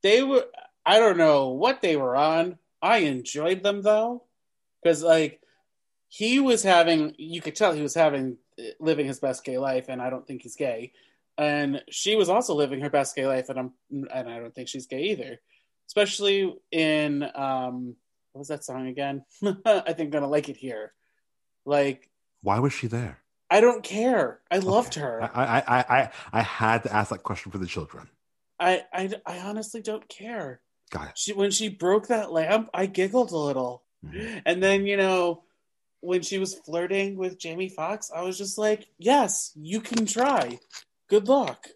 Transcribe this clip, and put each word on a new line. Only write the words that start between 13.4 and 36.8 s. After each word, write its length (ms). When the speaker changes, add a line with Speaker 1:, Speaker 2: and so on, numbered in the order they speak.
Speaker 1:
and 100
I'm, 140
and 380
I 100
don't 160
think 140
she's 180
gay 220
either. 300
Especially 680
in, 520
um, 600
what 80
was 100
that 140
song 240
again? 460
<laughs> 320
I 160
Think 60
I'm 100
Gonna 180
Like 200
It 100
Here. 360
Like, 440
Speaker 2:
Why 180
was 120
she 160
there? 320
Speaker 1:
I 120
don't 220
care. 560
I 80
loved 380
Speaker 2:
Okay. 40
Speaker 1:
her. 220
Speaker 2:
I, 200
I, 160
I, 200
I, 100
I 80
had 420
to 100
ask 160
that 140
question 280
for 60
the 100
children. 400
Speaker 1:
I, 240
I, 180
I 140
honestly 420
don't 260
care. 540
Speaker 2:
Got 180
it. 80
Speaker 1:
She, 160
when 180
she 180
broke 380
that 240
lamp, 420
I 120
giggled 460
a 60
little. 460
Speaker 2:
Mm-hmm. 400
Speaker 1:
And 180
then, 220
you 120
know, 460
when 200
she 160
was 160
flirting 640